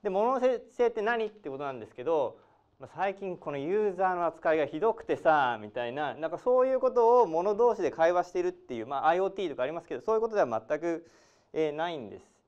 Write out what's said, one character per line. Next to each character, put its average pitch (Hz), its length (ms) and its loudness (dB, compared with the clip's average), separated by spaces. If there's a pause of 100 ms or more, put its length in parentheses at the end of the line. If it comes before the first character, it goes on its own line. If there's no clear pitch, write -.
で、 208 80 -2
も 190 100 0
の 226 60 2
の 262 60 0
政 254 300 0
治 - 120 -20
性 240 120 2
っ 233 40 2
て 220 100 -6
何 226 240 0
っ 208 60 -6
て - 180 -14
こ 135 80 -8
と 143 60 -8
な 139 80 -6
ん 123 80 -10
で 107 80 -12
す - 80 -20
け 127 80 -12
ど、 143 340 0 (420)
ま 135 60 -16
あ、 - 80 -18
最 190 220 -4
近 190 220 -8
こ - 140 -8
の 143 60 -4
ユ 196 320 0
ー 180 60 -6
ザ 185 120 0
ー 180 80 0
の 175 120 -2
扱 160 260 0
い 160 60 4
が 143 80 2
ひ 160 120 -8
ど 220 140 2
く - 100 -10
て 151 120 -2
さ、 139 440 4
み 107 120 -12
た 120 160 -4
い 120 60 -6
な、 139 200 -4
な 151 140 -8
ん 156 40 -4
か 170 60 -8
そ 254 280 2
う - 20 0
い 262 80 0
う 254 40 0
こ 247 120 2
と 240 320 6
を - 20 6
も 165 160 -2
の 202 140 0
同 233 180 4
士 - 80 -4
で 151 80 2
会 165 240 2
話 175 120 2
し 180 80 -20
て 185 60 -2
い 175 40 0
る 180 60 0
っ - 40 -4
て - 220 -12
い 113 60 -6
う、 110 60 -6
ま 139 100 -6
あ、 135 100 0
ア 170 80 4
イ 185 40 0
オ 190 80 2
ー - 40 0
テ 196 100 -8
ィ 180 60 -2
ー - 20 -4
と 131 60 -8
か 123 80 -2
あ - 20 2
り 147 60 -4
ま 165 100 -8
す - 60 -20
け 143 80 -8
ど、 120 60 -8
そ 214 100 -2
う 226 40 4
い 220 40 2
う - 20 0
こ 226 80 -2
と 220 60 -6
で 190 80 4
は 113 260 -2
全 151 100 -2
く、 165 300 -4 (460)
え 156 140 0
ー、 - 20 -4
な 160 180 -4
い 165 80 -8
ん 110 120 -10
で 92 100 -14
す。 - 60 -20 (220)